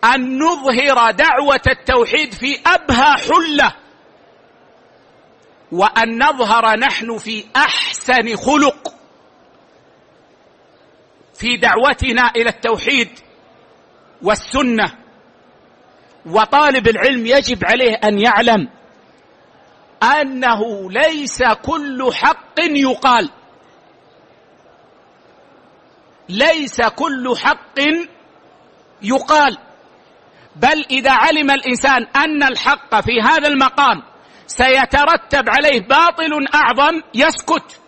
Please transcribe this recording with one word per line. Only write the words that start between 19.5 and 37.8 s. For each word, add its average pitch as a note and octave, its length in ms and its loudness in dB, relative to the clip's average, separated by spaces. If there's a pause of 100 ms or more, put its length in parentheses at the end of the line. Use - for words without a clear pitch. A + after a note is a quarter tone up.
أنه A#3+ 880 -2
ليس D4 520 -2
كل C4 680 -2
حق - 460 -2
يقال، C4 680 0 (3000)
ليس C#4 520 -2
كل B3+ 560 -2
حق - 420 -4 (1200)
يقال، C4 560 0 (1000)
بل C#4+ 360 0
إذا C4 200 0
علم C#4+ 400 2
الإنسان C4 640 0
أن D4 280 0
الحق C#4+ 580 -2
في A3+ 200 -2
هذا D4 260 2
المقام C#4 560 0 (440)
سيترتب C4+ 1040 0
عليه C#4 320 2
باطل D4+ 720 0
أعظم D4 480 2 (120)
يسكت. D4+ 720 -4